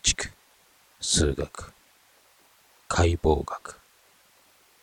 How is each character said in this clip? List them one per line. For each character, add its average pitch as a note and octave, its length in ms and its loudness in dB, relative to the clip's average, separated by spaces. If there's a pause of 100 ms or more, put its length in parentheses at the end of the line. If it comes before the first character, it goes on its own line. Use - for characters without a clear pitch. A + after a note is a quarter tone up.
築、 - 260 -2 (720)
数 - 320 2
学、 - 400 -10 (1120)
解 E2+ 300 2
剖 D#2 260 2
学、 - 360 -12 (1040)